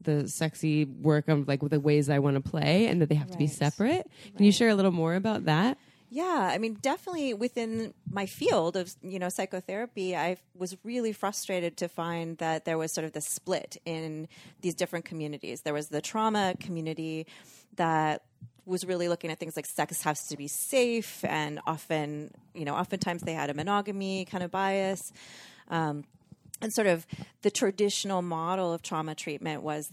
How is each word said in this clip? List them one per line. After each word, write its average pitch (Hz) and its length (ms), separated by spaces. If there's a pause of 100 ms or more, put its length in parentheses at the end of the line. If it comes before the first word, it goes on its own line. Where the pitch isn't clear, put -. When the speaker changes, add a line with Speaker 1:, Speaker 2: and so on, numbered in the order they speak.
Speaker 1:
the 147 260
sexy 156 580
work 147 420
of, 143 200
like, 143 140
the 147 180
ways 147 300
I 143 100
wanna 139 220
play 165 460
and 180 140
that 151 80
they 160 60
have 147 160
to 180 60
be 147 80
Speaker 2:
Right. 143 80
Speaker 1:
separate. 226 540 (280)
Can - 100
you 208 40
Speaker 2:
Right. 196 60
Speaker 1:
share 233 140
a 214 60
little 190 160
more 165 240
about 208 300
that? 175 320 (360)
Speaker 2:
Yeah, 294 400
I 160 40
mean, 226 240
definitely 302 520
within 226 600 (180)
my 196 140
field 196 500
of, 185 260
you 185 160
know, 180 120
psychotherapy, 190 840
I 175 220 (180)
was 180 300
really 226 300
frustrated 190 640
to 175 100
find 165 520
that 160 260
there 165 120
was 160 160
sort 160 120
of 156 80
this 151 140
split - 580
in 160 420 (320)
these 175 160
different 175 300
communities. 147 560
There 151 120
was 151 140
the 147 140
trauma 214 580
community 160 680 (500)
that 156 460 (420)
was 185 180
really 180 240
looking 170 240
at 160 80
things 165 160
like 147 100
sex - 380
has 151 240
to 147 80
be 143 140
safe 240 720
and 151 420
often, 151 640 (220)
you 160 120
know, 143 100
oftentimes 180 460
they 165 120
had 143 160
a 143 40
monogamy 190 720
kind 180 180
of 175 80
bias. 196 640 (560)
Um, 151 340 (600)
and 220 80
sort 214 140
of 170 220 (340)
the 208 80
traditional 196 720
model 175 500
of 170 120
trauma 156 320
treatment 151 480
was 151 280